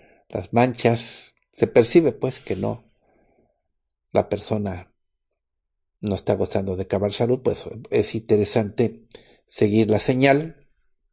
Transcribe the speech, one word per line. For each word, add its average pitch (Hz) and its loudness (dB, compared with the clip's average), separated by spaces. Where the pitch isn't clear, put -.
las - -8
manchas, 117 0
se - 0
percibe, 131 4
pues, - -6
que - -8
no, 110 -8
la - 0
persona 101 -6
no 104 -2
está 98 0
gozando 98 -2
de 95 -6
cabal 101 -2
salud, 123 0
pues, - -2
es - 0
interesante 107 0
seguir 107 2
la 107 4
señal 139 2